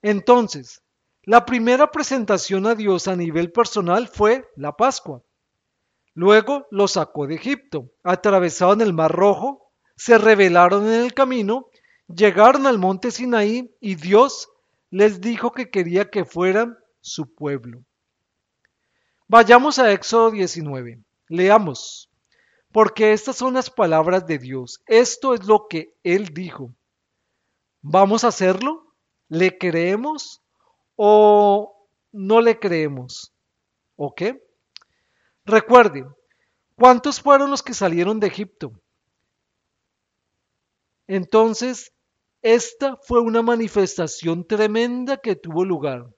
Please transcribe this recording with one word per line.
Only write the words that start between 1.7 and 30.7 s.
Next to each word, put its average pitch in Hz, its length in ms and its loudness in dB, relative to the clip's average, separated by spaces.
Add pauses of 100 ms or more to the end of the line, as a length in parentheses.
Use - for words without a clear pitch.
presentación 208 760 -4
a 233 80 0
Dios 196 320 -2
a 185 80 -4
nivel 170 360 -4
personal 208 560 -2
fue 226 480 -2
la 147 160 -10
Pascua. 156 500 -4 (920)
Luego 214 580 0
lo 196 160 0
sacó 151 400 -6
de 160 80 -6
Egipto, 160 560 -10 (120)
atravesaron 185 800 0
el 208 120 0
Mar 160 180 0
Rojo, 202 600 -2 (240)
se - 220 4
rebelaron 202 680 4
en 226 160 0
el 247 100 -6
camino, 254 540 -4 (400)
llegaron 214 580 4
al 240 140 0
monte 190 320 -2
Sinaí 233 720 -4
y 196 140 -8
Dios 202 540 0 (400)
les 196 300 0
dijo 233 320 -6
que 254 180 -10
quería 190 400 -4
que 190 140 -4
fueran 190 540 -2 (240)
su - 320 -14
pueblo. 123 500 -12 (1400)
Vayamos 240 520 6
a 233 120 4
Éxodo 226 400 0
diecinueve. 143 720 -8 (240)
Leamos, 180 840 0 (640)
porque 220 400 2
estas 214 240 -4
son 254 200 -6
las 254 140 -6
palabras 170 560 -2
de 160 120 -6
Dios. 127 480 -14
Esto 247 480 0
es 196 120 -6
lo 214 220 2
que 160 260 -10 (100)
Él 180 300 -2
dijo. 143 400 -16 (1080)
¿Vamos 196 420 2
a 233 60 2
hacerlo? 196 680 -4 (320)
¿Le 185 300 -2
creemos 190 840 -6 (540)